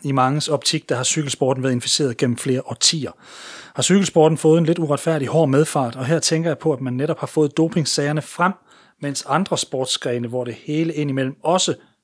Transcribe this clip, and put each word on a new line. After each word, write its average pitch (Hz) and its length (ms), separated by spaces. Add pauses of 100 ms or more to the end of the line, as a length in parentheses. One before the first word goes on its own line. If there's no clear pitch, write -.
i 143 80
manges 135 380
optik, 151 400
der 131 60
har 123 80
cykelsporten 135 600
været 131 100
inficeret 123 440
gennem 120 200
flere 131 240
årtier. - 500 (640)
Har 135 80
cykelsporten 165 540
fået 160 200
en 170 80
lidt 170 140
uretfærdig 147 480
hård 147 220
medfart? 135 460
Og 131 100
her 156 140
tænker 165 300
jeg 147 80
på, 156 160
at 127 80
man 127 120
netop 147 260
har 139 80
fået 147 300
dopingsagerne 151 640
frem, 180 320 (460)
mens 143 260
andre 165 320
sportsgrene, 127 680
hvor 107 160
det 117 100
hele 160 400
indimellem 135 500
også 165 320 (280)